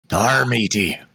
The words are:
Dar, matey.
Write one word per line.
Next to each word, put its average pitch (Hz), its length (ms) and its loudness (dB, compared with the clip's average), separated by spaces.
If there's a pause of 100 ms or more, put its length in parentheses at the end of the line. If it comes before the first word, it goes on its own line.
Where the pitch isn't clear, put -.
Dar, 127 380 2
matey. 104 520 -2 (160)